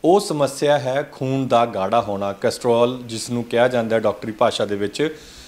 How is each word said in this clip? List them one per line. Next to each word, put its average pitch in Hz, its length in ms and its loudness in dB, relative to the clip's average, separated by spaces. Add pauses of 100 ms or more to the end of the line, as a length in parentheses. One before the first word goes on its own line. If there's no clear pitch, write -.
ਉਹ 185 160 6
ਸਮੱਸਿਆ 147 580 0
ਹੈ 135 340 -4
ਖੂਨ 135 360 -4
ਦਾ 120 180 4
ਗਾੜਾ 104 340 0
ਹੋਣਾ, 101 320 -4
ਕੋਲੇਸਟ੍ਰੋਲ 120 760 0
ਜਿਸ 113 240 -8
ਨੂੰ 120 140 -4
ਕਿਹਾ 117 240 2
ਜਾਂਦਾ 113 280 0
ਹੈ 113 40 2
ਡਾਕਟਰੀ 107 320 -2
ਭਾਸ਼ਾ 110 340 0
ਦੇ 101 100 -4
ਵਿੱਚ। 147 400 -4 (320)